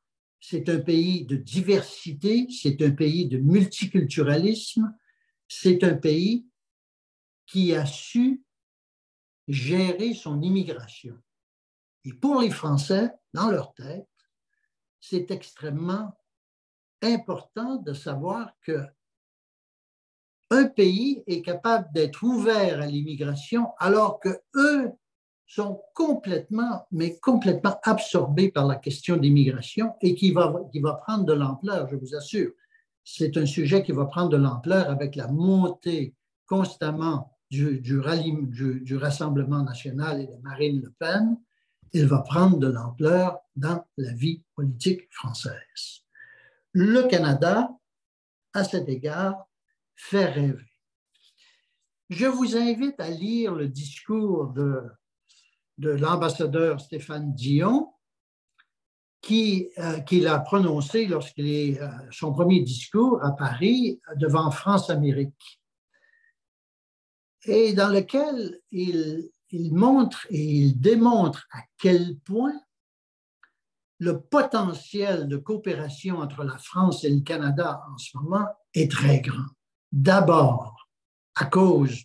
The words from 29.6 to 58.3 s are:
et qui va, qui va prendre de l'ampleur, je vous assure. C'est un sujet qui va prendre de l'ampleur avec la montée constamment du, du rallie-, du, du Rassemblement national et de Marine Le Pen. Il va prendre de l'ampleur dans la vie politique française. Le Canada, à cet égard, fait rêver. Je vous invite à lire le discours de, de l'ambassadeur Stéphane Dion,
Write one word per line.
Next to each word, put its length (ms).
et 140
qui 160
va, 220
qui 80
va 140
prendre 320
de 80
l'ampleur, 560
je 80
vous 180
assure. 380
C'est 320
un 100
sujet 380
qui 80
va 140
prendre 240
de 80
l'ampleur 520
avec 280
la 100
montée 880
constamment 920
du, 320
du 180
rallie-, 480
du, 340
du 140
Rassemblement 680
national 580
et 60
de 140
Marine 400
Le 160
Pen. 400
Il 120
va 140
prendre 380
de 100
l'ampleur 720
dans 300
la 180
vie 300
politique 580
française. 880
Le 300
Canada, 680
à 120
cet 240
égard, 560
fait 300
rêver. 440
Je 160
vous 320
invite 420
à 100
lire 460
le 140
discours 800
de, 340
de 120
l'ambassadeur 920
Stéphane 520
Dion, 600